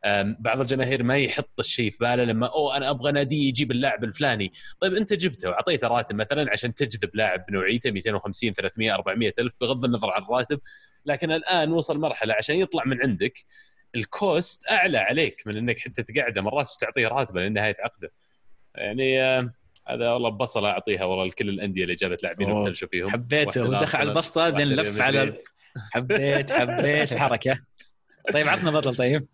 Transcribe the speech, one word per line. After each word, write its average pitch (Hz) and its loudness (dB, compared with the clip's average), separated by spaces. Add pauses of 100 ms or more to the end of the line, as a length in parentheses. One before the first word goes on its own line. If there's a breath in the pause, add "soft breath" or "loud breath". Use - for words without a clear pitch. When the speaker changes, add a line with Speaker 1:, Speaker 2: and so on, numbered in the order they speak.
Speaker 1:
آم، 101 2
بعض 113 0
الجماهير 131 0
ما 127 4
يحط 143 -2
الشيء 113 0
في - -18
باله 123 2
لما، 117 2
"أوه، 143 0
أنا 135 0
أبغى 135 0
نادي 143 2
يجيب 127 2
اللاعب 120 0
الفلاني." 110 0 (280 loud breath)
طيب، 185 2
أنت 208 0
جبته 160 -2
وعطيته 123 0
راتب 113 0
مثلًا 127 0
عشان 117 -2
تجذب 110 -4
لاعب 95 0
بنوعيته 101 0
مئتين 101 -2
وخمسين، 104 -2
ثلاثمية، 101 -2
أربعمية 98 0
ألف، 120 -2
بغض 123 0
النظر 110 0
عن 95 -2
الراتب. 123 -2 (460 loud breath)
لكن 147 -2
الآن 165 2
وصل 160 0
مرحلة 113 -2
عشان 113 0
يطلع 165 0
من 131 0
عندك 101 0 (640 soft breath)
الكوست 170 -2
أعلى 185 4
عليك 123 0
من 107 -4
إنك 117 -2
حتى - -8
تقعده 120 -2
مرات 123 0
وتعطيه 117 0
راتبه 113 -2
لنهاية 104 0
عقده. 98 -8 (640)
يعني، 131 0
آم، 131 2 (340)
هذا 117 0
والله 120 2
ببصلة 104 0
أعطيها 95 0
والله 92 0
لكل 95 -4
الأندية 95 -2
اللي 87 -2
جابت 90 -2
لاعبين 95 -2
Speaker 2:
أوه. 107 0
Speaker 1:
وبتلشوا 92 -2
فيهم. 92 -2
Speaker 2:
حبيته، 120 0
Speaker 1:
واحد 117 0
Speaker 2:
ودخل 131 2
على - 0
Speaker 1:
الأرسنال، 143 0
Speaker 2:
البسطة، 160 0
Speaker 1:
واحد 165 2
Speaker 2:
then 147 2
لف 131 2
Speaker 1:
ريال 104 -2
Speaker 2:
على 135 2
Speaker 1:
مدريد. 107 -8 (500 loud breath)
Speaker 2:
حبيت، 139 2
حبيت 143 2
الحركة. 131 2 (720 soft breath)
طيب، 147 4
عطنا 170 2
بطل، 147 2
طيب. 135 2